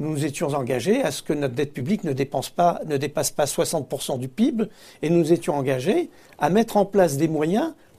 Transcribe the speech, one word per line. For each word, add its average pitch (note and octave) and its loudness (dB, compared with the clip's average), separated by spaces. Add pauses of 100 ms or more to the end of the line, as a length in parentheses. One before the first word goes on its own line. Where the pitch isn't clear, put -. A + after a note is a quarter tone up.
nous D3+ -4
nous D3+ -2
étions D3 -4
engagés C#3 0
à E3 0
ce - -8
que E3 -2
notre C#3+ -2
dette D3 -4
publique D3 -2
ne D3+ -2
dépense C3+ -4
pas, F3 2
ne D3+ -2
dépasse C#3+ -2
pas D3 0
soixante D#3 -2
pour - -6
cent C#3+ -4
du B2+ -6
pib, A3+ 0 (380)
et D#3 0
nous E3+ 4
étions E3 2
engagés C#3+ 0 (300)
à D3 2
mettre G#3+ 2
en G3 4
place F3 2
des D#3+ 2
moyens E3+ 0 (240)